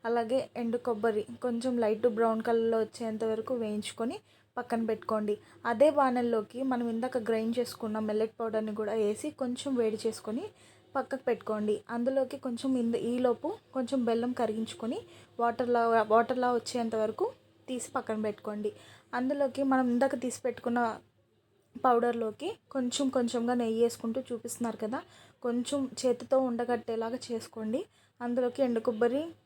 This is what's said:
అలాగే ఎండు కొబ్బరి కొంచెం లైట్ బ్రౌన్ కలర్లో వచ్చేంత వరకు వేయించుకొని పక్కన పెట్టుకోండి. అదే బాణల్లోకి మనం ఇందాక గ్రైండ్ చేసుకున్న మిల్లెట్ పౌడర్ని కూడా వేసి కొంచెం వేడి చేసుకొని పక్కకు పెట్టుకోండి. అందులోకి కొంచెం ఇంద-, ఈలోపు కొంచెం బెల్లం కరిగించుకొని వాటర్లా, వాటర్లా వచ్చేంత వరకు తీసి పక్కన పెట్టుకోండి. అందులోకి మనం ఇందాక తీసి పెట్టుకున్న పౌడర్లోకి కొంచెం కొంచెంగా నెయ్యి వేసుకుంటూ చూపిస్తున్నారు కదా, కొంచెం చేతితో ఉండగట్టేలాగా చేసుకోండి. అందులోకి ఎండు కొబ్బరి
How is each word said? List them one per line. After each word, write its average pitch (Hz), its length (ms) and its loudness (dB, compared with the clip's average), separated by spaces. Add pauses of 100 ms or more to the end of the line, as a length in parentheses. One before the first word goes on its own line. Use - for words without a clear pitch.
అలాగే 233 340 2 (180)
ఎండు 240 220 -2
కొబ్బరి 214 440 0 (160)
కొంచెం 247 400 -2
లైట్ 220 280 2
బ్రౌన్ 226 360 4
కలర్లో 226 380 2
వచ్చేంత 220 440 -4
వరకు 220 300 -2
వేయించుకొని 226 600 -4 (400)
పక్కన 240 280 -2
పెట్టుకోండి. 214 500 -2 (300)
అదే 240 260 6
బాణల్లోకి 240 720 2
మనం 247 260 0
ఇందాక 254 300 -2
గ్రైండ్ 226 380 0
చేసుకున్న 226 420 -4
మిల్లెట్ 214 380 0
పౌడర్ని 220 380 -4
కూడా 214 200 -2
వేసి 214 360 0
కొంచెం 254 440 -6
వేడి 220 280 2
చేసుకొని 226 420 -4 (500)
పక్కకు 262 300 -4
పెట్టుకోండి. 214 500 0 (160)
అందులోకి 262 460 0
కొంచెం 262 400 -4
ఇంద-, 233 280 0
ఈలోపు 247 460 0 (220)
కొంచెం 262 320 0
బెల్లం 233 280 2
కరిగించుకొని 226 680 -2 (400)
వాటర్లా, 240 440 2 (200)
వాటర్లా 233 500 4
వచ్చేంత 226 440 -2
వరకు 220 320 0 (380)
తీసి 254 240 -6
పక్కన 240 320 -4
పెట్టుకోండి. 208 500 -4 (420)
అందులోకి 269 480 0
మనం 262 260 4
ఇందాక 262 320 4
తీసి 254 220 -4
పెట్టుకున్న 240 380 -2 (960)
పౌడర్లోకి 233 720 2 (200)
కొంచెం 262 400 -2
కొంచెంగా 240 460 0
నెయ్యి 226 260 0
వేసుకుంటూ 233 400 0
చూపిస్తున్నారు 233 600 -6
కదా, 220 180 -4 (440)
కొంచెం 247 360 -2 (160)
చేతితో 247 460 0
ఉండగట్టేలాగా 233 840 -2
చేసుకోండి. 226 580 -4 (400)
అందులోకి 247 420 0
ఎండు 233 180 2
కొబ్బరి 240 420 2 (240)